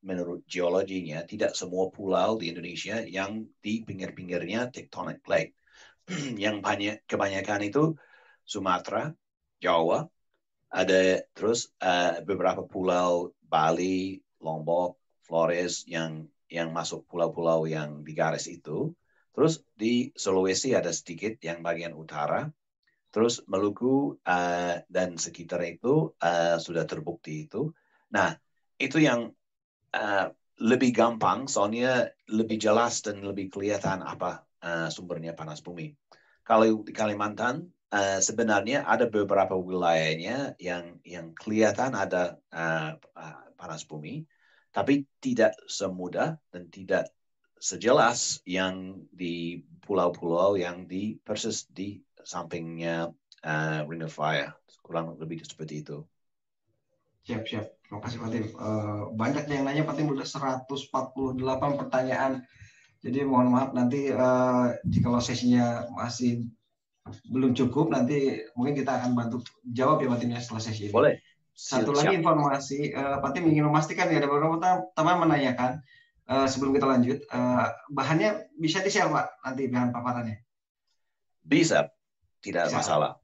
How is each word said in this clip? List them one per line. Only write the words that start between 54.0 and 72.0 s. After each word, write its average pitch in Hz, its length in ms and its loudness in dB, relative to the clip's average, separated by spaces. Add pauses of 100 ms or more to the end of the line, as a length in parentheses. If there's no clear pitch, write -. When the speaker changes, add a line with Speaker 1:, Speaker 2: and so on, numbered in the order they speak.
Speaker 1:
of 78 80 -8
Fire. 73 480 -2 (240)
Kurang 82 400 -8
lebih 80 240 -10
seperti 76 400 -12
itu. - 160 -12 (1200)
Speaker 2:
Siap, - 240 -6
siap. 104 200 -8 (200)
Terima 101 160 -12
kasih, 117 160 -8
Pak 113 160 -6
Tim. 110 160 -2
Eh, 107 520 -4 (120)
banyak 135 320 -2
yang 139 160 -2
nanya, 147 240 0
Pak 156 80 -4
Tim, 147 160 0
udah 135 160 -4
seratus 135 640 -6
empat - 240 -4
puluh 131 240 -2
delapan 131 400 0
pertanyaan. 131 640 0 (640)
Jadi 131 160 0
mohon 127 320 6
maaf 135 160 2
nanti, 127 400 2
eh, 127 560 4 (160)
jikalau 120 400 2
sesinya 120 720 2
masih 120 480 -2 (880)
belum 131 240 2
cukup, 143 400 2
nanti 135 480 2 (160)
mungkin 139 160 0
kita 131 240 -2
akan 123 160 0
bantu 113 320 -4 (160)
jawab 131 400 2
ya, 127 80 0
Pak 120 80 0
Tim, 120 160 -2
ya, 120 80 -8
setelah 110 240 -8
sesi 104 240 -6
ini. 104 40 -8
Speaker 1:
Boleh. 131 200 6 (420)
Speaker 2:
Satu - 380 0
Speaker 1:
Siap. 143 80 4